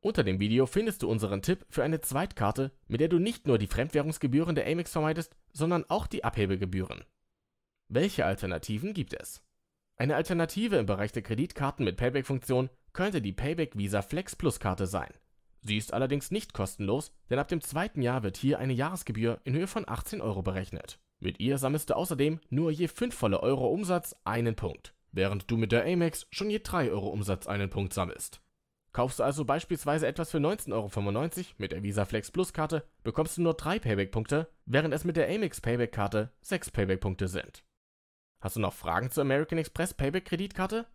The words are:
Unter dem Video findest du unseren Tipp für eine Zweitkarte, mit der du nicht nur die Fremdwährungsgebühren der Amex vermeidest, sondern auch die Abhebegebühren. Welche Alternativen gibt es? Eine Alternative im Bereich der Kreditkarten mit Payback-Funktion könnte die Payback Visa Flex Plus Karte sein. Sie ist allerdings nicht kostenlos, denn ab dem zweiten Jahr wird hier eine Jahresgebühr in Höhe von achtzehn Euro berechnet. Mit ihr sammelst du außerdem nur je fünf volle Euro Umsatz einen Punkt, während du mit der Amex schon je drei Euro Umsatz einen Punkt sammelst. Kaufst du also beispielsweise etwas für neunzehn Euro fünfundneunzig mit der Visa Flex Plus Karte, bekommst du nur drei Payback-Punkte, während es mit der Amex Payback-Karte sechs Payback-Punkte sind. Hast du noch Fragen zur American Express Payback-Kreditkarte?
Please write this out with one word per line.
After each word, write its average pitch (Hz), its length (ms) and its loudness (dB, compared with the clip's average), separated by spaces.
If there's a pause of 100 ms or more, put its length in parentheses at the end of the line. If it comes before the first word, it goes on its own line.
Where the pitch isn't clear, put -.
Unter 190 220 2
dem 95 160 4
Video 113 280 6
findest 214 360 0
du 110 60 0
unseren 101 320 2
Tipp 175 300 0
für 156 120 0
eine 156 200 2
Zweitkarte, 135 720 0 (160)
mit 117 120 0
der 160 80 4
du 170 100 4
nicht 208 280 0
nur 127 120 6
die 104 100 2
Fremdwährungsgebühren 151 880 2
der - 120 0
Amex 165 260 -2
vermeidest, 156 420 0 (160)
sondern 165 380 2
auch 196 180 0
die - 180 -4
Abhebegebühren. 95 800 0 (840)
Welche 143 380 2
Alternativen 98 680 -2
gibt 185 220 -4
es? - 280 -14 (540)
Eine 135 200 2
Alternative 170 600 0
im 113 100 4
Bereich 101 260 0
der 117 100 -2
Kreditkarten 135 600 -2
mit 92 120 0
Payback-Funktion 127 720 0 (240)
könnte 185 300 0
die 101 100 -2
Payback 147 460 -2
Visa 101 240 0
Flex 170 320 -4
Plus 147 240 0
Karte 92 300 0
sein. 92 260 -4 (480)
Sie 107 160 0
ist - 160 -6
allerdings 135 360 0
nicht 214 220 -4
kostenlos, 104 600 -2 (180)
denn 127 80 2
ab 147 100 -2
dem 165 140 0
zweiten 156 400 -2
Jahr 123 200 2
wird 98 140 -2
hier 135 220 2
eine 131 160 0
Jahresgebühr 117 720 -2
in - 100 0
Höhe 175 140 0
von - 200 -4
achtzehn - 320 -6
Euro 110 220 -2
berechnet. - 560 -4 (220)
Mit - 200 -4
ihr 131 160 2
sammelst 135 320 0
du - 80 4
außerdem 156 440 0 (100)
nur 156 200 2
je 160 180 0
fünf - 260 -4
volle 101 280 2
Euro 127 260 4
Umsatz 175 460 0 (100)
einen 117 320 0
Punkt, - 380 -6 (180)
während 98 380 0
du 117 60 2
mit 113 160 2
der 117 140 4
Amex 170 440 0
schon 208 200 -4
je 214 80 0
drei 156 320 0
Euro 101 180 -2
Umsatz 98 380 -2
einen 98 240 -2
Punkt 98 240 -2
sammelst. - 480 -6 (500)
Kaufst 127 280 0
du - 20 4
also 139 220 0
beispielsweise 151 600 0
etwas 160 240 -2
für 156 100 0
neunzehn 170 320 0
Euro 104 160 -2
fünfundneunzig 110 680 -2
mit 98 140 -4
der 90 100 -6
Visa 101 220 0
Flex - 260 -2
Plus 180 220 0
Karte, 156 320 -2 (200)
bekommst 160 340 0
du 170 40 2
nur 165 120 4
drei 165 240 -2
Payback-Punkte, 110 720 0 (160)
während 143 260 4
es 151 120 -2
mit 165 120 0
der 160 120 4
Amex 202 320 -2
Payback-Karte 113 720 0 (100)
sechs - 280 -4
Payback-Punkte 95 580 0
sind. - 360 -8 (760)
Hast - 160 -4
du 110 40 -2
noch 92 140 0
Fragen 90 360 -2
zur 156 120 0
American 143 340 2
Express 165 380 -4
Payback-Kreditkarte? 185 1000 -2